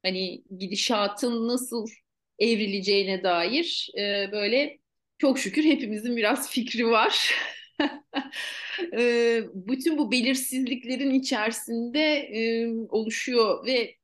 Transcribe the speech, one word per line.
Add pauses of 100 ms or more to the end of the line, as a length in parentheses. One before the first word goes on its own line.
hani (140)
gidişatın
nasıl (520)
evrileceğine
dair,
e,
böyle (400)
çok
şükür
hepimizin
biraz
fikri
var.
<laughs> (1600)
E, (100)
bütün
bu
belirsizliklerin
içerisinde, (160)
e, (220)
oluşuyor
ve